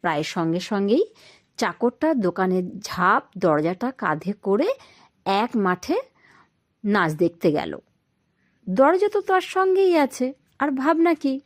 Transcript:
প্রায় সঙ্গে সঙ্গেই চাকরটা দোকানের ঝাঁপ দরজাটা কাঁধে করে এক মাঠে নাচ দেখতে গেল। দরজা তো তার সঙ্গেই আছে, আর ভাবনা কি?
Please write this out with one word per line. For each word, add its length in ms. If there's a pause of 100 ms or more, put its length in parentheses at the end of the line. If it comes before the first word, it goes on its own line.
প্রায় 220
সঙ্গে 380
সঙ্গেই 440 (520)
চাকরটা 580
দোকানের 640
ঝাঁপ 440 (160)
দরজাটা 520
কাঁধে 420
করে 360 (560)
এক 320
মাঠে 440 (840)
নাচ 280
দেখতে 400
গেল। 260 (920)
দরজা 380
তো 120
তার 200
সঙ্গেই 580
আছে, 340 (260)
আর 120
ভাবনা 440
কি? 320